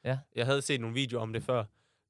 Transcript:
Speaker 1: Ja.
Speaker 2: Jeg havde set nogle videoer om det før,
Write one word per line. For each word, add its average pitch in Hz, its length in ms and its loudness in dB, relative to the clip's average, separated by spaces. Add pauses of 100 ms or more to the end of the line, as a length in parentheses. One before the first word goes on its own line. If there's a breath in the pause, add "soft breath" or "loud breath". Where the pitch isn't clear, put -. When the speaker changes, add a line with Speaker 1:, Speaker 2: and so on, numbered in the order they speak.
Speaker 1:
Ja. 131 160 0 (160)
Speaker 2:
Jeg 120 100 2
havde 139 160 4
set 135 200 0
nogle 113 120 -2
videoer 120 280 0
om 110 120 -4
det 113 100 -2
før, 123 200 2 (460)